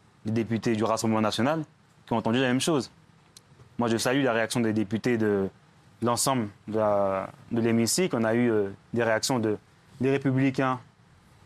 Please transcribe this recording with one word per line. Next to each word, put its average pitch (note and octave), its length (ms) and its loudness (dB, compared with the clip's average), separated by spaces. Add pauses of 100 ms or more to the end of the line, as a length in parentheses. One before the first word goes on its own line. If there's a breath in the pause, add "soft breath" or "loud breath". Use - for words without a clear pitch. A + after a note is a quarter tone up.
(240)
des A2 80 -4
députés A2+ 420 0
du G#2 100 0
Rassemblement A2 360 2
national, B2+ 440 0 (420)
qui - 60 -8
ont A#2+ 40 2
entendu A2+ 240 0
la C3 80 2
même B2+ 120 0
chose. D3 300 0 (880)
Moi, A#2+ 100 0
je A2+ 80 2
salue C3 280 0
la B2 80 2
réaction A2+ 280 0
des A2 120 0
députés A2 460 -2
de G2+ 300 0 (540)
l'ensemble A#2 460 0 (180)
de G#2+ 120 -4
la, G2+ 520 0 (220)
de A#2 80 0
l'hémicycle. A#2 560 0
On A2+ 80 0
a A2 100 2
eu, A#2+ 160 2
euh, G#2 200 0 (220)
des A#2 120 0
réactions A2+ 340 0
de, A2 180 0 (440)
des C3 100 2
Républicains, C3+ 720 0 (640)